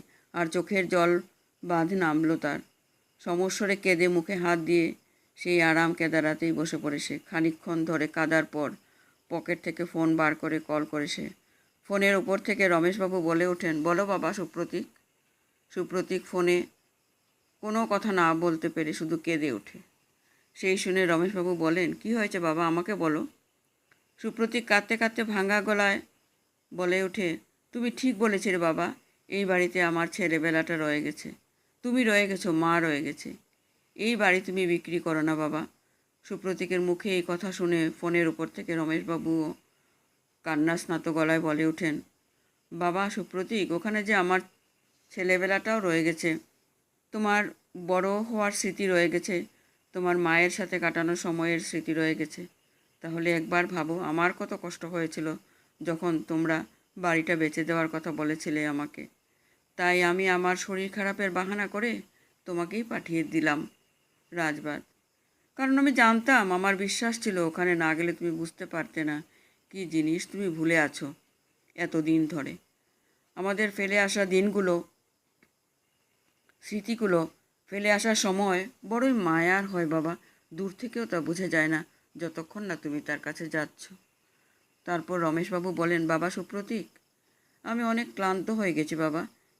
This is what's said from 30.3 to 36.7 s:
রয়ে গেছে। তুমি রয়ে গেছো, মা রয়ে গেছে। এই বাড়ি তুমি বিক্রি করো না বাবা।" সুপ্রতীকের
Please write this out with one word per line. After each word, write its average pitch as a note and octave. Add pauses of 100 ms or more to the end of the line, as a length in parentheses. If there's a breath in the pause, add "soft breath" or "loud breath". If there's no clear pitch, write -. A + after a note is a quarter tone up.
রয়ে D3+
গেছে। - (520)
তুমি B3
রয়ে G#3
গেছো, F#3+
মা E3
রয়ে D#3
গেছে। - (600)
এই A3+
বাড়ি F#3
তুমি F#3
বিক্রি E3+
করো D#3+
না D#3
বাবা।" D3+ (560)
সুপ্রতীকের F3+